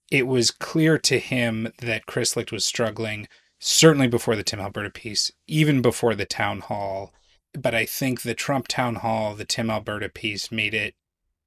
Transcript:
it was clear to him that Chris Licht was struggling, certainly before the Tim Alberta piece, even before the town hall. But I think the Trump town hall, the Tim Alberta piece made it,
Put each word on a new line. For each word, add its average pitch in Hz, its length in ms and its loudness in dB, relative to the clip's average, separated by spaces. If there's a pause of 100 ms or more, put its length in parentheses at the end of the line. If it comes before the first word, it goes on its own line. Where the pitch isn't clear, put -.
(120)
it 131 160 2
was 123 240 2
clear 160 480 2
to - 200 2
him 113 600 -2
that 113 260 -4
Chris 120 320 -2
Licht 110 140 -4
was 104 140 -4
struggling, 107 640 -4 (320)
certainly 143 480 6
before 117 300 2
the 98 60 -2
Tim - 160 -6
Alberta 101 320 -6
piece, - 400 -4 (160)
even 151 340 4
before 117 340 4
the 101 100 -4
town 101 360 -4
hall. 98 520 -6 (400)
But 127 200 -2
I 110 120 2
think 127 360 -2
the 117 140 -4
Trump 139 340 -2
town 120 260 -2
hall, 110 380 -2
the 104 100 -10
Tim 113 260 -2
Alberta 107 380 -4
piece 104 440 -6
made 107 220 -2
it, 107 200 -2 (540)